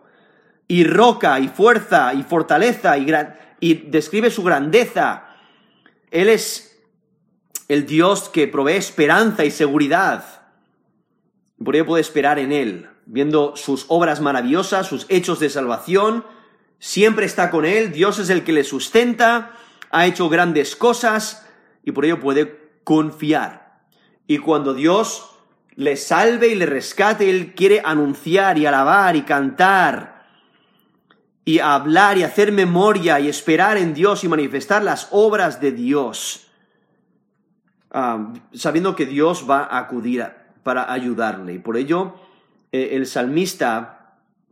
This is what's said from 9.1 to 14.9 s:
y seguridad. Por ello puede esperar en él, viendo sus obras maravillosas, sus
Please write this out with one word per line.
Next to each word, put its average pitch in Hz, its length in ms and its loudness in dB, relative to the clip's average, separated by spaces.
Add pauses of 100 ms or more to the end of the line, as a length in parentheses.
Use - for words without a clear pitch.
y 147 60 2
seguridad. 147 720 0 (1400)
Por 131 140 -2
ello 160 100 2
puede 160 140 0
esperar 147 380 0
en 139 140 -4
él, 113 360 -4 (180)
viendo 143 500 0
sus 135 320 -6
obras 165 320 0
maravillosas, 151 680 0
sus - 220 -8